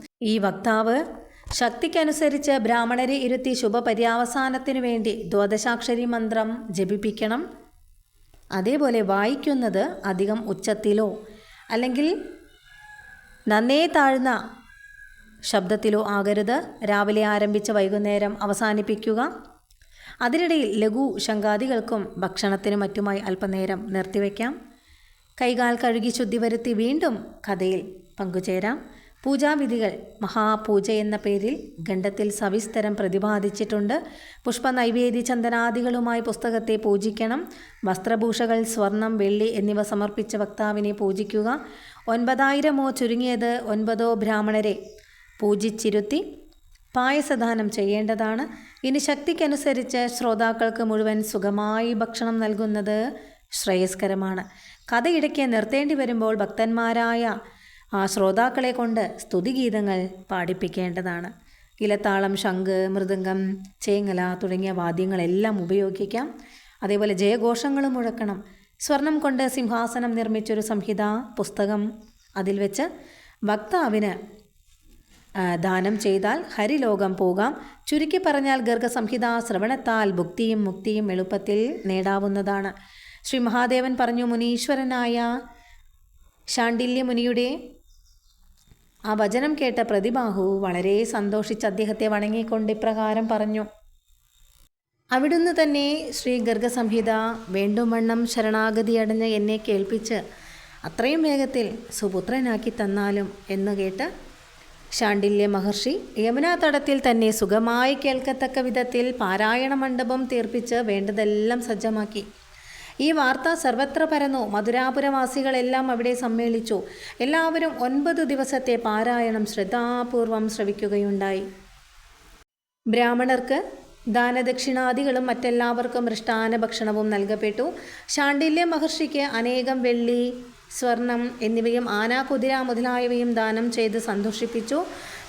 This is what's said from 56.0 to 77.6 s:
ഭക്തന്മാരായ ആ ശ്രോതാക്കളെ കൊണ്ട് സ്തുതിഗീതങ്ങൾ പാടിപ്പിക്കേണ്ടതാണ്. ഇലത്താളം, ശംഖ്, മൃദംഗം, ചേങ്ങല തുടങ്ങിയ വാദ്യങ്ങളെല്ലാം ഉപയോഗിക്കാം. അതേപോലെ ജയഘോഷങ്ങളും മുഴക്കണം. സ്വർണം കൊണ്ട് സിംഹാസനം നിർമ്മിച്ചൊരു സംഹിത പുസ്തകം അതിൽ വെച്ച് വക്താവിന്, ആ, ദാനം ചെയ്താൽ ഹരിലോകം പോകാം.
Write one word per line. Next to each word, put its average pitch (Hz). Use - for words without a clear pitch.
ഭക്തന്മാരായ 226
ആ 196
ശ്രോതാക്കളെ 226
കൊണ്ട് 226
സ്തുതിഗീതങ്ങൾ 208
പാടിപ്പിക്കേണ്ടതാണ്. 180
ഇലത്താളം, 202
ശംഖ്, 190
മൃദംഗം, 190
ചേങ്ങല 190
തുടങ്ങിയ 190
വാദ്യങ്ങളെല്ലാം 185
ഉപയോഗിക്കാം. 196
അതേപോലെ 208
ജയഘോഷങ്ങളും 233
മുഴക്കണം. 226
സ്വർണം 302
കൊണ്ട് 269
സിംഹാസനം 240
നിർമ്മിച്ചൊരു 220
സംഹിത 214
പുസ്തകം 208
അതിൽ 196
വെച്ച് 196
വക്താവിന്, 214
ആ, 180
ദാനം 185
ചെയ്താൽ 208
ഹരിലോകം 208
പോകാം. 190